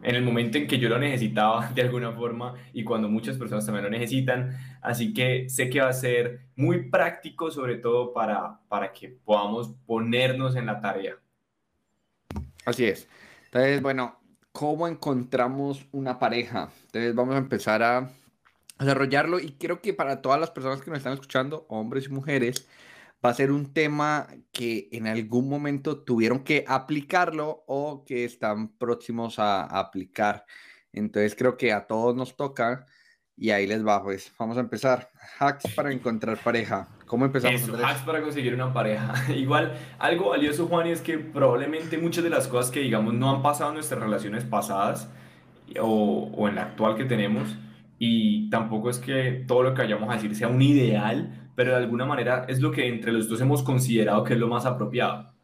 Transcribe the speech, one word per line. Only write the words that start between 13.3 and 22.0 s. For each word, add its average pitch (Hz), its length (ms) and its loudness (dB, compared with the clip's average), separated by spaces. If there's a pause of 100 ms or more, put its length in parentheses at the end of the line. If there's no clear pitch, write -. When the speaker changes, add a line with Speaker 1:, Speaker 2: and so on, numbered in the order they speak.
Speaker 2:
Entonces, 135 360 2
bueno, 131 380 -4 (380)
¿cómo 151 300 -2
encontramos 135 1040 -2
una 135 260 -4
pareja? 117 540 -2 (160)
Entonces 117 260 -2
vamos 127 220 2
a - 20 4
empezar 120 460 2
a 123 260 2 (680)
desarrollarlo 139 600 2
y 143 120 -8
creo 170 300 -4
que 202 120 -2
para 135 300 -2
todas 165 160 4
las 165 100 -2
personas 135 320 -4
que 156 80 -14
nos 156 80 -6
están 135 160 -6
escuchando, 139 560 -4
hombres 120 380 -4